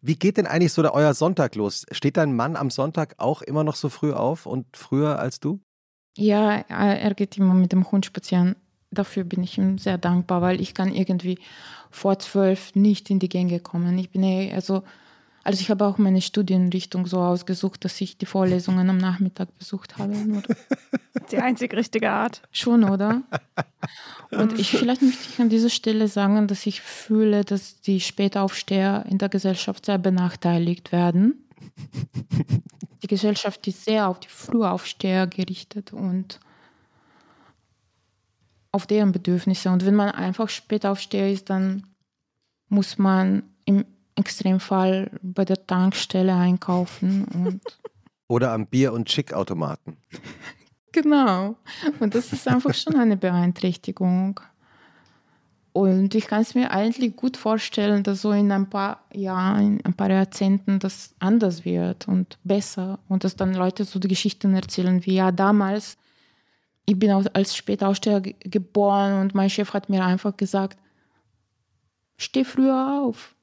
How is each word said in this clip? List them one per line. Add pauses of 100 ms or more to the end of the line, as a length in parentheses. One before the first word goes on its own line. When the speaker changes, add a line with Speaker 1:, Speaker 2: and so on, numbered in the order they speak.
Speaker 1:
Wie
geht
denn
eigentlich
so
der,
euer
Sonntag
los?
Steht
dein
Mann
am
Sonntag
auch
immer
noch
so
früh
auf
und (100)
früher
als
du? (580)
Speaker 2:
Ja, (120)
er,
er
geht
immer
mit
dem
Hund
spazieren. (340)
Dafür
bin
ich
ihm
sehr
dankbar,
weil
ich
kann
irgendwie (540)
vor
zwölf
nicht
in
die
Gänge
kommen.
Ich
bin
eh,
also, (600)
also
ich
habe
auch
meine
Studienrichtung
so
ausgesucht,
dass
ich
die
Vorlesungen
am
Nachmittag
besucht
habe.
Nur
Speaker 3:
<laughs> (800)
Die
einzig
richtige
Art. (100)
Speaker 2:
Schon,
oder? (1120)
Und
ich,
vielleicht
möchte
ich
an
dieser
Stelle
sagen,
dass
ich
fühle,
dass
die
Spätaufsteher
in
der
Gesellschaft
sehr
benachteiligt
werden. (1600)
Die
Gesellschaft
ist
sehr
auf
die
Frühaufsteher
gerichtet
und (2250)
auf
deren
Bedürfnisse.
Und
wenn
man
einfach
Spätaufsteher
ist,
dann (840)
muss
man (220)
im (300)
Extremfall (100)
bei
der
Tankstelle
einkaufen
und (400)
Speaker 1:
<laughs>
Oder
am
Bier-
und
Chick-Automaten. (960)
Speaker 2:
Genau. (440)
Und
das
ist
einfach
schon
eine
Beeinträchtigung. (1300)
Und
ich
kann
es
mir
eigentlich
gut
vorstellen,
dass
so
in
ein
paar (100)
Jahren,
in
ein
paar
Jahrzehnten
das
anders
wird
und
besser.
Und
dass
dann
Leute
so
die
Geschichten
erzählen
wie,
„Ja,
damals, (880)
ich
bin
auch
als
Spätaufsteher
ge-,
geboren
und
mein
Chef
hat
mir
einfach
gesagt, (1400)
steh
früher
auf.“